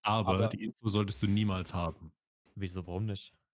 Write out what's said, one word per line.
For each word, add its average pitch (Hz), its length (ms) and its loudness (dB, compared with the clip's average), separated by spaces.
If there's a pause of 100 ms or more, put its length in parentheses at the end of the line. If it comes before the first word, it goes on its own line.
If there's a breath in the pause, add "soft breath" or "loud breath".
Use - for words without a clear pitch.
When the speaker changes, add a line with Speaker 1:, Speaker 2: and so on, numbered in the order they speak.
Speaker 1:
aber 110 280 4
Speaker 2:
Aber 107 180 4
Speaker 1:
die 104 160 -4
Info - 240 -4
solltest 101 340 0
du 104 40 2
niemals 98 480 0
haben. 82 380 -4 (420)
Speaker 2:
Wieso, 92 320 -6
warum 92 200 -4
nicht? - 280 -8 (240)